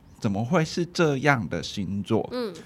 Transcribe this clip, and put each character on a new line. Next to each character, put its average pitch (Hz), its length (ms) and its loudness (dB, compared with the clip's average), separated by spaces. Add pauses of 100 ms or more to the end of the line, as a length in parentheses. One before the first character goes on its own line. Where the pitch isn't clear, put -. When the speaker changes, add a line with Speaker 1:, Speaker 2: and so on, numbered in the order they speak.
(200)
Speaker 1:
怎 110 100 0
么 101 140 0
会 160 200 2
是 170 220 -2
这 156 320 2
样 127 300 2
的 78 140 -4
星 98 400 -4
座？” 110 300 2
Speaker 2:
嗯。 233 220 -6 (120)